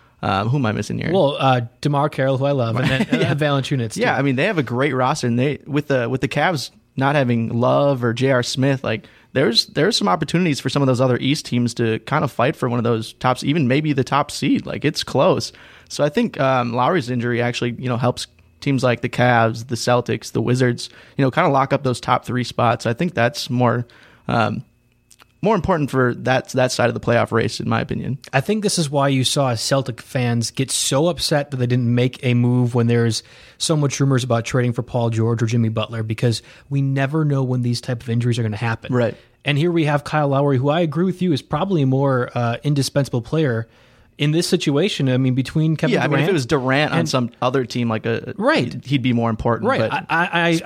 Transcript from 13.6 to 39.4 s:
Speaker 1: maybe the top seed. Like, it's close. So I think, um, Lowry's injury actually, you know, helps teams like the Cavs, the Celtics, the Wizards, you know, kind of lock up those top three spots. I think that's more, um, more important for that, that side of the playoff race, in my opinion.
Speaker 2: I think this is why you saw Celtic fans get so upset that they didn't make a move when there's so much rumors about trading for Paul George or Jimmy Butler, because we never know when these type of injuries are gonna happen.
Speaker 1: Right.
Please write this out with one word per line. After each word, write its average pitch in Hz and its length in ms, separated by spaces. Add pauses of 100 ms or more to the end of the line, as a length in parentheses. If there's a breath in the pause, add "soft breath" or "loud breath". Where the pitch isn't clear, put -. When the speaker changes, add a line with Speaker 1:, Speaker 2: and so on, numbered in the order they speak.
Speaker 1:
maybe 147 260
the 135 100
top 143 260
seed. - 360
Like, - 180
it's 151 180
close. 139 480 (380 loud breath)
So - 160
I 151 60
think, 240 280
um, 127 360
Lowry's 127 340
injury 120 320
actually, 123 380
you 127 100
know, 123 80
helps 123 300 (340)
teams 135 240
like 120 160
the 123 80
Cavs, 117 600
the 123 60
Celtics, 120 580
the 120 100
Wizards, 123 480 (260 loud breath)
you 139 80
know, 131 60
kind - 160
of 147 80
lock 135 180
up 139 100
those 127 160
top - 280
three 123 180
spots. 117 400
I 117 80
think 170 220
that's 120 340
more, 120 380 (420 loud breath)
um, 110 360 (760)
more 214 140
important 170 360
for 127 260
that, 127 340
that 127 200
side - 180
of 117 60
the 110 60
playoff 117 320
race, 113 280
in 110 100
my 113 100
opinion. 120 380 (160)
Speaker 2:
I 139 80
think 208 200
this 196 160
is 151 120
why 139 180
you 131 160
saw 131 300
Celtic 127 480
fans 120 480
get 135 200
so 151 380
upset 143 420
that 131 60
they 123 100
didn't 120 280
make 127 280
a 123 120
move 123 400
when 117 120
there's 117 360 (340 loud breath)
so - 200
much 143 220
rumors 135 260
about 117 200
trading 123 300
for 120 80
Paul 117 260
George 113 340
or 117 40
Jimmy 113 240
Butler, 110 320
because 113 400 (260 loud breath)
we 139 140
never 139 420
know 139 180
when 127 200
these 120 180
type 123 220
of 117 80
injuries 117 280
are 123 40
gonna 110 160
happen. 117 340
Speaker 1:
Right. 123 240 (260 soft breath)